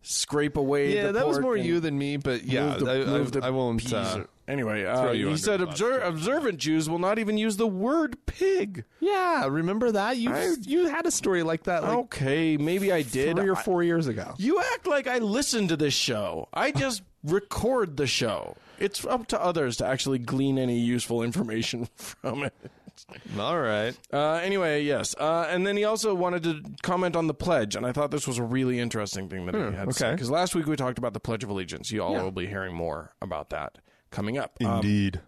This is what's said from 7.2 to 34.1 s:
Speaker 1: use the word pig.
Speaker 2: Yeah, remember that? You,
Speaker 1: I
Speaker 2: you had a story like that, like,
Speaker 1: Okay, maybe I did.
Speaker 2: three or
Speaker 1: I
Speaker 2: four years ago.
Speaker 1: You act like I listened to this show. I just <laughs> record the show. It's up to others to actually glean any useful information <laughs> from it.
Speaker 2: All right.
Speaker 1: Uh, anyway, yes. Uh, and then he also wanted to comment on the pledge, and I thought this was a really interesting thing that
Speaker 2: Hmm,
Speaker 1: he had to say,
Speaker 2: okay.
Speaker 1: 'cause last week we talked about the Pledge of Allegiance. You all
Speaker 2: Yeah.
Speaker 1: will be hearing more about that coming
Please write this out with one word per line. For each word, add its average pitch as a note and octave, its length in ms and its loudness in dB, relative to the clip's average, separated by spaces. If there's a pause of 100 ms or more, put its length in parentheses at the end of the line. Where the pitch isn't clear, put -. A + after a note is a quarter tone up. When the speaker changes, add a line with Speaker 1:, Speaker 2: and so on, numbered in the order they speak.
Speaker 1:
use G#3+ 200 0
the A3+ 100 2
word A#3+ 480 0 (100)
pig. F4+ 600 0 (160)
Speaker 2:
Yeah, F4 460 2
remember F#3 440 2
that? G#3+ 260 2
You, A#3 160 0
Speaker 1:
I E4+ 280 2
Speaker 2:
you D4 260 2
had D#4+ 180 0
a F4 60 2
story F3+ 320 2
like E3 200 0
that, F3 200 0
like, G#3+ 140 2
Speaker 1:
Okay, D#3 600 2
maybe F#3 360 2
I E3 80 4
did. C3+ 360 0
Speaker 2:
three G3 120 2
or F#3+ 80 2
Speaker 1:
I - 40 -2
Speaker 2:
four F3 220 2
years E3+ 240 4
ago. B2+ 300 -4
Speaker 1:
You C4+ 240 2
act B4 260 -2
like C#4+ 200 2
I B3+ 100 0
listened A3+ 520 2
to D#3+ 80 2
this D3 160 2
show. F#2 600 -2
I B3+ 180 0
just C4 300 -2 (120)
<laughs> - 100 -20
record G3+ 720 0
the C#3+ 100 0
show. E2+ 480 -2 (240)
It's G3 260 -2
up A#3+ 220 -2
to - 160 0
others D#3+ 340 0
to - 80 -2
actually C3+ 340 0
glean C3+ 380 0
any B2 220 2
useful A#2 420 0
information A#2 680 -2
<laughs> - 40 -20
from - 480 -8
it. C#3 100 -6 (840)
Speaker 2:
All D3 200 -2
right. A2+ 360 0 (160)
Speaker 1:
Uh, D3 220 2 (100)
anyway, F3 400 2
yes. - 340 0
Uh, E3 320 2
and F3+ 180 0
then G3+ 100 0
he G#3 80 2
also G#3+ 300 2
wanted F3+ 280 0
to D#3+ 200 -2 (180)
comment F3+ 340 2
on E3 120 2
the D3+ 60 2
pledge, C3+ 420 2
and G#2 100 -4
I B2 60 0
thought D3 180 0
this C#3 180 -4
was B2 120 -2
a B2 40 0
really B2+ 360 0
interesting G#2 500 -4
thing F#2 160 -6
that F2+ 100 -2
Speaker 2:
Hmm, E3 140 0
Speaker 1:
he F#2+ 60 -4
had G2 120 -4
to B2+ 60 -2
say, B2 140 0
Speaker 2:
okay. A2+ 100 0
Speaker 1:
'cause A#2 140 -4
last F3 240 0
week E3 100 0
we D#3 100 0
talked B2+ 220 -2
about A#2+ 160 -4
the G#2+ 60 -6
Pledge A2+ 240 -4
of G#2+ 80 -10
Allegiance. F#2 400 -6
You G#2+ 100 -2
all F#2 120 0
Speaker 2:
Yeah. F#2 100 -2
Speaker 1:
will F#2+ 80 -4
be F#2 160 -4
hearing F#2+ 280 -6
more E2 460 -6
about E2 300 -8
that D2+ 260 -8 (320)
coming A2 300 -4